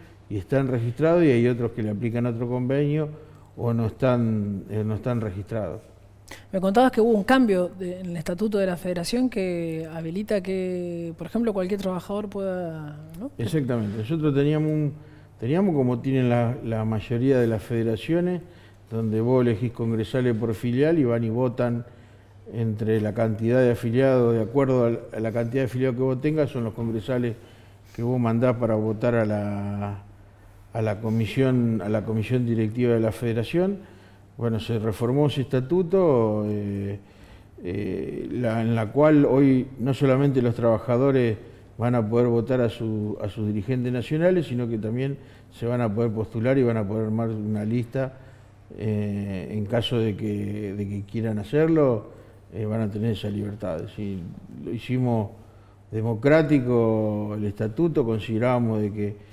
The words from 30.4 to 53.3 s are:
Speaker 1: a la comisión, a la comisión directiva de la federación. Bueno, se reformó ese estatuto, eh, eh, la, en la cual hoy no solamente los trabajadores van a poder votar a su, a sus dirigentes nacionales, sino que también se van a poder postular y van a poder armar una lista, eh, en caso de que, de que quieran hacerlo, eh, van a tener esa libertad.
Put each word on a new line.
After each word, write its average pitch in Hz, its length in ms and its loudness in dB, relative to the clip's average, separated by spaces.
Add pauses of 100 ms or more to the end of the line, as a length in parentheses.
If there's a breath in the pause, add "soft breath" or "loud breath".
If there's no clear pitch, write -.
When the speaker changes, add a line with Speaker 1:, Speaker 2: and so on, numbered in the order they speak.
Speaker 1:
a 117 80 -2
la 107 180 0
comisión, 117 840 2
a 95 60 -6
la 107 160 0
comisión 113 420 0
directiva 117 480 2
de 113 60 4
la 110 120 2
federación. 165 680 -2 (580 loud breath)
Bueno, 113 220 -2
se 113 200 -2
reformó 120 480 2
ese 139 140 0
estatuto, 131 1080 2
eh, 101 520 -4 (640 loud breath)
eh, 92 680 -6
la, 113 300 -2
en 113 140 2
la 107 160 -2
cual 147 340 6
hoy 131 420 4 (120)
no 127 140 0
solamente 135 480 4
los 120 140 2
trabajadores 120 840 2 (400 loud breath)
van 120 180 0
a 110 140 0
poder 120 180 2
votar 117 320 0
a 107 100 2
su, 104 520 -4
a 107 80 -4
sus 107 180 -4
dirigentes 123 460 -2
nacionales, 156 540 0
sino 123 200 -2
que 117 100 -4
también 127 400 -4 (340 loud breath)
se - 160 -6
van 120 120 0
a 113 140 0
poder 117 180 0
postular 113 460 0
y 135 60 4
van 117 140 2
a 104 100 -2
poder 110 180 -2
armar 113 240 -2
una 107 340 -4
lista, 120 500 -4 (640 loud breath)
eh, 101 760 -4
en 104 140 -4
caso 117 340 -2
de 110 160 0
que, 104 580 -6
de 101 160 -6
que 101 140 -6
quieran 110 340 -4
hacerlo, 147 840 2 (340 loud breath)
eh, 107 120 -6
van 107 160 -2
a 107 80 -2
tener 107 220 -2
esa 104 180 -4
libertad. 101 460 -6